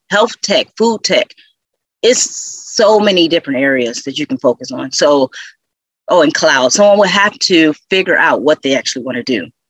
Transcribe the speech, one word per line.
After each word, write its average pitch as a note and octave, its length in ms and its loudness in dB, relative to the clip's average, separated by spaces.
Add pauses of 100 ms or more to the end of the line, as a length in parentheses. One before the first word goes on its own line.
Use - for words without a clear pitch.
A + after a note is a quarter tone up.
(100)
health G#3+ 320 0
tech, D#3+ 340 -2
food A3 280 0
tech. D3+ 280 -2 (680)
It's A#3+ 200 2 (540)
so G#3+ 240 4
many F#3 280 2
different D3 320 -2
areas B2+ 420 -2
that C3+ 160 -10
you D3 80 -6
can C3 100 -6
focus B2+ 340 -2
on. C3 220 -10
So, C#3+ 380 2 (800)
oh, F3 120 2
and D3 140 2
cloud. C3+ 400 2
Someone G3+ 240 4
would G3 100 4
have G3+ 300 0
to D#3+ 340 2 (160)
figure F#3 300 0
out C3+ 240 0
what D3+ 180 2
they C3+ 160 -2
actually B2 300 -6
wanna B2 160 -8
do. A2+ 240 -4 (240)